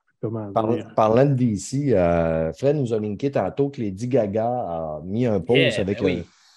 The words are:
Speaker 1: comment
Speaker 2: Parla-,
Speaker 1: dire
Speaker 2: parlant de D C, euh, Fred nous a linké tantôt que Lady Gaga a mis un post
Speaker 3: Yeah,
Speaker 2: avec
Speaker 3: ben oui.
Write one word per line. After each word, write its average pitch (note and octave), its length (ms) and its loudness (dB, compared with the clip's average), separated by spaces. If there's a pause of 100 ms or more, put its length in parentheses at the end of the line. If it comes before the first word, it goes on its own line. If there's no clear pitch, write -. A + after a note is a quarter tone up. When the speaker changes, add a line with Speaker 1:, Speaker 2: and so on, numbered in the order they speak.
(200)
Speaker 1:
comment G#2+ 320 -8
Speaker 2:
Parla-, A2 240 0
Speaker 1:
dire G#2 180 -10
Speaker 2:
parlant A2+ 320 4
de D3 80 2
D A#2+ 220 2
C, C3 380 -2
euh, E2 580 2
Fred C#3+ 240 0
nous B2 180 -2
a A2 60 0
linké G#2+ 300 -4
tantôt C3+ 400 -2
que C#3 100 -10
Lady G#2 260 -6
Gaga A2 400 0
a E2+ 580 -4
mis G#2+ 220 -2
un G#2 140 2
post A#2 180 2
Speaker 3:
Yeah, C3 220 2
Speaker 2:
avec G2 180 -2
Speaker 3:
ben G#2 60 -2
oui. F2+ 180 0 (340)